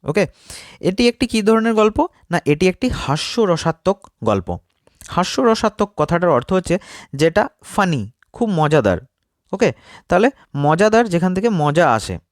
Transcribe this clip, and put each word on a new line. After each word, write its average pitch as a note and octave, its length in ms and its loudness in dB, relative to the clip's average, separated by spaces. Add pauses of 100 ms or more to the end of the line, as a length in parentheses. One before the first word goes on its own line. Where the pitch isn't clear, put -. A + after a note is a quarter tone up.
ওকে, F3 240 -2 (520)
এটি G#3 280 0
একটি A#3+ 200 -2
কী A3 140 -2
ধরনের A3 320 2
গল্প? A3 340 2 (240)
না, E3+ 140 0
এটি D#3 220 2
একটি B3 220 -2
হাস্যরসাত্মক - 1200 -2 (120)
গল্প। F#2+ 340 -2 (500)
হাস্যরসাত্মক A3 920 -2
কথাটার E3+ 320 0
অর্থ C3+ 240 0
হচ্ছে F#3 260 -2 (340)
যেটা D#3+ 360 0 (140)
ফানি, D3+ 480 -2 (220)
খুব A3+ 160 -2
মজাদার। D3+ 480 2 (540)
ওকে, F#3+ 220 0 (340)
তাহলে G3+ 220 2 (260)
মজাদার, G#3 540 2
যেখান F3+ 260 0
থেকে G#3+ 140 -2
মজা D3+ 440 2
আসে। G2 260 -4 (120)